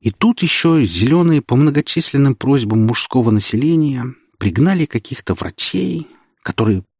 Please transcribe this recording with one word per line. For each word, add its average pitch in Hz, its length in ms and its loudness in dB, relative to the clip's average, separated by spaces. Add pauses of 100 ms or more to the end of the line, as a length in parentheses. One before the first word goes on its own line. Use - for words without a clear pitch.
И 113 100 -2
тут - 320 0
еще 165 400 2
зеленые 139 580 2
по 123 160 -2
многочисленным 143 760 2
просьбам 113 500 0
мужского 117 460 0
населения 131 760 0 (340)
пригнали 147 460 2
каких-то - 480 -8
врачей, - 720 -4 (360)
которые 104 420 0 (160)